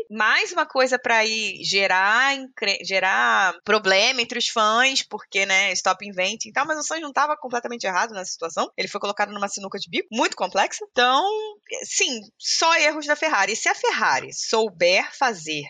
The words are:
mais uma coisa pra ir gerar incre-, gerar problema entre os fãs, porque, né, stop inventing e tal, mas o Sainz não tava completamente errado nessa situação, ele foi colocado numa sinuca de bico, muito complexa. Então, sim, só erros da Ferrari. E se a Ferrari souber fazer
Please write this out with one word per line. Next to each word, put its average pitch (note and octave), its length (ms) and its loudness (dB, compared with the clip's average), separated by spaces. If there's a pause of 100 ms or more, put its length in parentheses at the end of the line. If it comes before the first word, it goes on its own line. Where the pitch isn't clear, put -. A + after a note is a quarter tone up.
mais C4 440 0
uma D#4+ 120 0
coisa C4 320 2
pra A#3 280 2
ir A3 360 -4
gerar G3 760 2
incre-, B3+ 500 -4
gerar F#3+ 680 2 (120)
problema G#3 560 4
entre A#3 180 -4
os - 80 -2
fãs, A#3+ 560 2
porque, G3 420 -4
né, G3 280 2
stop F#3+ 340 0
inventing G3+ 420 -4
e G#3+ 40 -14
tal, C4 120 0
mas D#4 140 -4
o D4 40 -6
Sainz D#4+ 200 -6
não D4 80 -10
tava D4+ 240 0
completamente A#3+ 500 -6
errado G3 280 0
nessa F#3 180 -8
situação, F#3 460 -4
ele F#3+ 100 -4
foi G3+ 140 -8
colocado G#3 320 -2
numa G3+ 160 -4
sinuca G3 280 -10
de F3+ 120 -12
bico, A#3 200 -4
muito B3 280 -2
complexa. G#3 520 0
Então, C4 380 2 (560)
sim, D4 380 -2 (180)
só - 380 2
erros D4+ 280 0
da D4 100 2
Ferrari. G#3+ 360 0
E A3+ 60 -2
se - 100 -4
a G4 80 2
Ferrari F3 560 0
souber G3 840 0
fazer D#3 520 -2